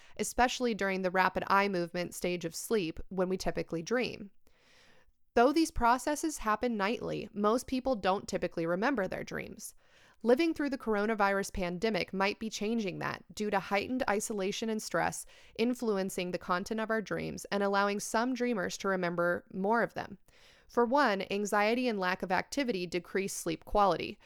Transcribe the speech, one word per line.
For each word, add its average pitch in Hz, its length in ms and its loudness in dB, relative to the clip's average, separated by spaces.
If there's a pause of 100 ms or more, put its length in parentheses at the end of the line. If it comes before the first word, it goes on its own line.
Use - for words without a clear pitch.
(180)
especially 240 560 2
during 190 300 -2
the 180 80 0
rapid 185 340 2
eye 196 220 4
movement 175 480 -2
stage 180 280 -2
of 165 120 -6
sleep 180 440 -2 (100)
when 185 200 0
we 190 80 0
typically 170 460 -4
dream. 220 480 -4 (1040)
Though 240 160 8
these 320 180 2
processes 262 680 0
happen 220 380 0
nightly, 190 540 -2
most 214 360 2
people 262 280 0
don't 196 320 0
typically 175 380 -2
remember 190 420 2
their - 160 -6
dreams. - 520 -10 (500)
Living 302 280 4
through 294 160 -2
the 262 80 -2
coronavirus 202 760 0
pandemic 180 600 -2
might 196 260 0
be 220 100 -6
changing 208 500 -4
that 143 220 -6 (140)
due 208 140 -2
to 196 100 4
heightened 202 500 0
isolation 202 600 -2
and 214 120 -2
stress 170 440 -2 (340)
influencing 202 720 -2
the 180 60 -2
content 196 420 -4
of 214 100 -2
our 220 120 0
dreams 165 500 -6
and 202 100 0
allowing 202 380 2
some 233 340 -2
dreamers 226 440 -2
to 202 100 -4
remember 175 640 0
more 202 320 0
of - 120 -2
them. - 220 -8 (480)
For 240 200 2
one, 226 440 4
anxiety 208 600 2
and 208 100 0
lack 185 240 0
of 185 80 -2
activity 185 560 0
decrease 190 460 -2
sleep - 320 -4
quality. 202 600 2